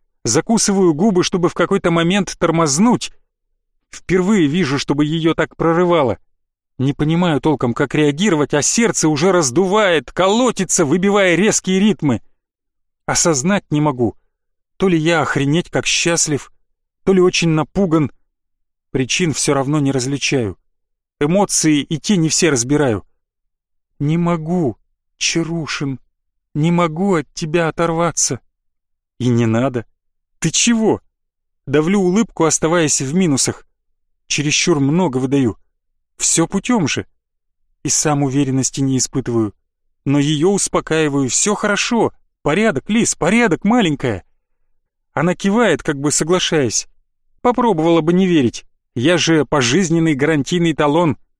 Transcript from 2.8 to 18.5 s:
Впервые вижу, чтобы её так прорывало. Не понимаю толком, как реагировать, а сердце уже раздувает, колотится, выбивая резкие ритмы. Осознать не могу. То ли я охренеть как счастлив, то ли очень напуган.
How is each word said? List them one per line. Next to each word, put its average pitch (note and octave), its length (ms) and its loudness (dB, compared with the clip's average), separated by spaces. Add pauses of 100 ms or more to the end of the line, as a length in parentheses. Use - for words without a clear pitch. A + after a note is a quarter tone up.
Впервые F#3 560 0
вижу, D3 320 -2
чтобы D3 260 -2
её D#3+ 300 0
так - 220 -4
прорывало. E3 600 0 (600)
Не C3+ 140 0
понимаю D#3+ 480 0
толком, C3 340 0
как D3 200 -4
реагировать, D3+ 600 0
а C#3+ 80 0
сердце F#3 460 0
уже D#3 240 2
раздувает, F3 800 0
колотится, G3 720 0
выбивая F#3 500 2
резкие F#3 460 0
ритмы. D#3 420 0 (840)
Осознать D#3+ 640 0
не D3+ 100 0
могу. B2 340 0 (640)
То F#3+ 120 0
ли E3+ 100 2
я D#3 240 2
охренеть C#3+ 480 -2
как C3 160 -4
счастлив, - 640 -2 (520)
то F#3+ 80 2
ли F#3 80 4
очень F3+ 280 2
напуган. D#3 640 0 (840)